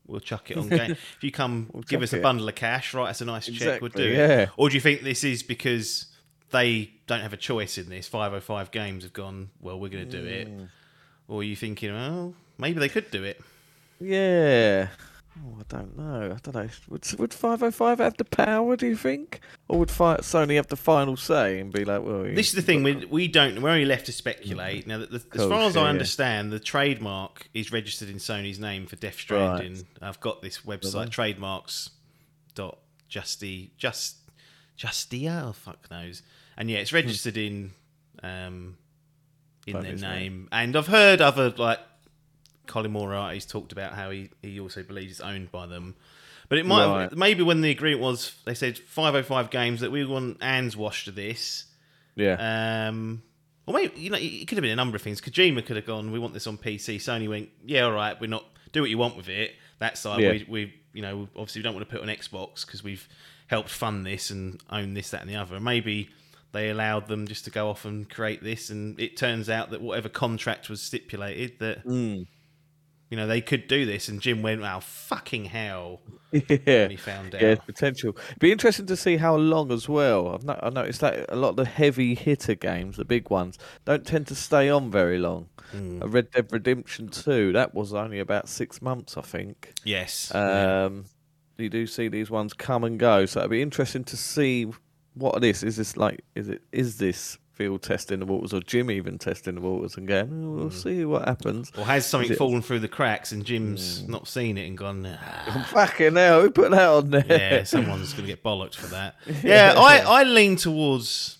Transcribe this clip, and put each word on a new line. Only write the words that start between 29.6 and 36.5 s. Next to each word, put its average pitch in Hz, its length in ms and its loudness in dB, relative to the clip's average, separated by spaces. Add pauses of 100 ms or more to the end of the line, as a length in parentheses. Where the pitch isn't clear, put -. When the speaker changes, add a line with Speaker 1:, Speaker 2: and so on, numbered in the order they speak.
Speaker 2:
Right. 92 340 -16
Speaker 1:
I've 95 100 -14
got - 240 -8
this - 200 -14
website, 98 320 -8
Speaker 2:
Really? 98 160 -6
Speaker 1:
trademarks 98 800 -6 (680)
dot 95 220 -12 (300)
justy, 95 680 -10
just, - 400 -6 (600)
justia? 143 720 -6
Oh, 113 60 -8
fuck - 360 -20
knows. 87 340 -14 (340)